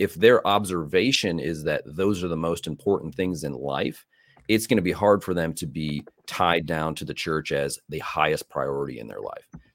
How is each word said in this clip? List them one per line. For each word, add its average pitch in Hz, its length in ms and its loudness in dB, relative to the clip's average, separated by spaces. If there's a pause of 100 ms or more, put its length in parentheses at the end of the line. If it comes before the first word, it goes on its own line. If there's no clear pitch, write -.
If 95 140 0
their 110 300 8
observation 92 960 2
is 78 260 -4
that 76 220 0
those 92 380 0
are 90 40 -2
the 85 80 -2
most 82 300 -2
important 78 480 -2
things 90 300 -2
in 71 80 -4
life, 67 520 -4 (440)
it's 110 180 2
gonna 110 160 4
be 90 80 0
hard 101 320 4
for 95 100 -4
them 82 220 0
to 82 120 -8
be 76 380 -4 (220)
tied 85 400 2
down 80 300 -2
to - 80 -10
the 73 100 -8
church 78 380 -4
as 69 260 -2 (100)
the 76 120 -8
highest 78 500 0
priority 69 480 -4
in 55 80 -12
their 50 140 -12
life. 50 260 -12 (280)